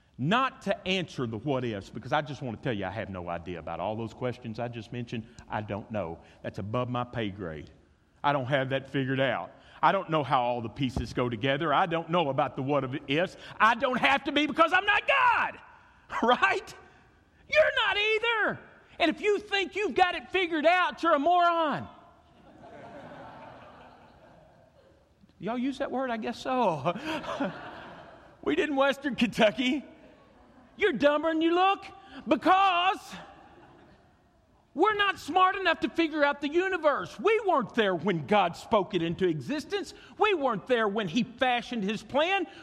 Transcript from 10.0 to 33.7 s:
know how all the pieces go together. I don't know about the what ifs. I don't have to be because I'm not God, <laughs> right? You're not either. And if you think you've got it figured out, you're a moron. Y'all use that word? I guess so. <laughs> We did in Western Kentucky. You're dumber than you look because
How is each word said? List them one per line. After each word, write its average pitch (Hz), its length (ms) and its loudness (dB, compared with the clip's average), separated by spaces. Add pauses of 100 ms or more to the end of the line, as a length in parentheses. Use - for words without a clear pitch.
know 156 140 2
how 131 180 2
all 120 180 0
the 113 80 -6
pieces 123 440 -4
go 123 160 0
together. 135 440 0
I 170 140 4
don't 165 240 -4
know 170 180 2
about 135 280 0
the 143 60 -6
what 135 220 0 (240)
ifs. 147 280 0 (240)
I 220 140 8
don't 254 240 0
have 277 260 2
to 302 80 -2
be 294 140 2
because 320 260 4
I'm 381 140 4
not 415 200 2
God, 480 520 2 (640)
<laughs> - 0 -
right? 302 520 2 (760)
You're 605 140 6 (240)
not 392 100 0
either. 427 640 0 (380)
And 330 120 2
if - 100 -6
you 403 180 2
think 392 380 -2
you've 370 180 -2
got 359 200 4
it 320 160 -10
figured 339 360 0
out, 349 360 2
you're 330 120 6
a 285 40 4
moron. 330 680 2 (3500)
Y'all 220 200 -6
use 262 200 -4
that - 120 -4
word? 254 200 -2
I 226 60 -2
guess 233 220 -6
so. 175 600 0
<laughs> 302 540 -6 (880)
We 147 120 0
did 285 140 2
in 285 80 -2
Western 269 400 0
Kentucky. 240 680 2 (920)
You're 370 160 2
dumber 294 380 2
than 320 120 0
you 330 100 4
look 381 320 2 (440)
because 359 720 4 (1800)